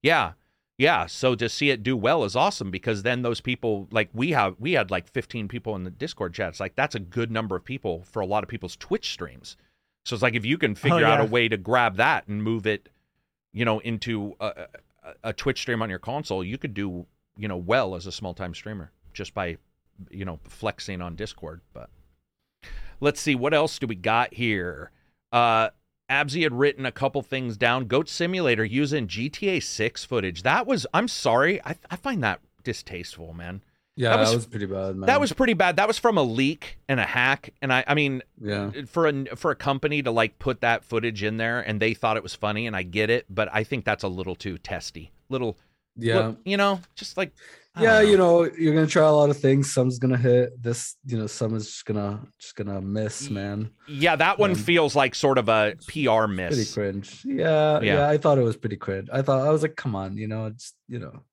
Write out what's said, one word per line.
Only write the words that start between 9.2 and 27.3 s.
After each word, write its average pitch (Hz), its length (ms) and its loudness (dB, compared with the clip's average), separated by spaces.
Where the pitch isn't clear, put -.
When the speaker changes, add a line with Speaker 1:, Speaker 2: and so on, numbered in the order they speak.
Speaker 1:
So - 120 -6
it's 107 80 0
like, 120 100 4
if 113 120 -2
you 147 120 2
can 127 140 2
Speaker 2:
Oh, 98 40 -4
Speaker 1:
figure 156 300 4
out 113 140 6
a 113 60 4
Speaker 2:
yeah. 107 40 -4
Speaker 1:
way 117 180 4
to 110 100 0
grab 107 400 2
that 123 300 2
and 104 160 -4
move 110 220 -2
it, 104 240 -2
you 117 120 -2
know, 110 140 2
into 107 600 -6
a, 107 80 -4
a, 73 100 -18
a 113 80 -6
Twitch - 280 -4
stream 117 220 -2
on 98 80 -6
your 90 80 -8
console, 113 440 -6
you 107 140 -8
could 123 160 -10
do, 92 320 -6
you 107 100 -8
know, 92 100 -6
well 95 360 0
as 90 140 -10
a 87 40 -10
small-time 87 440 -10
streamer 104 360 -14
just - 220 -12
by, 87 220 -4
you 95 140 -10
know, 82 180 -10
flexing 98 580 -8
on 85 140 -10
Discord. 85 440 -12
But 58 160 -18
let's 143 200 0
see, 147 140 0
what 135 220 0
else 151 240 0
do 127 80 -4
we 110 80 -6
got 110 380 0
here? 90 580 -4
Uh, 113 380 4
Absy 143 340 0
had 143 100 0
written 135 320 0
a 123 60 -4
couple 135 300 -2
things 123 360 -6